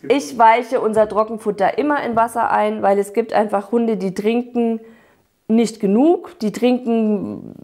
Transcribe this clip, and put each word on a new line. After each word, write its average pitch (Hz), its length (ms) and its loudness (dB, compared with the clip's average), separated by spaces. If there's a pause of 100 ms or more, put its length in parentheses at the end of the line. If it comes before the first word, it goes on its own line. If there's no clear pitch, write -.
Ich 269 280 -2
weiche 233 440 4
unser 214 280 2
Trockenfutter 208 680 -2
immer 294 240 0
in 233 140 -4
Wasser 233 340 0
ein, 214 320 0
weil 196 160 2
es 202 140 -4
gibt 226 200 -4
einfach 208 380 0
Hunde, 233 260 0
die 185 180 -4
trinken 233 680 -2 (680)
nicht 220 340 2
genug. 262 580 2
Die 208 140 -4
trinken 220 1120 -2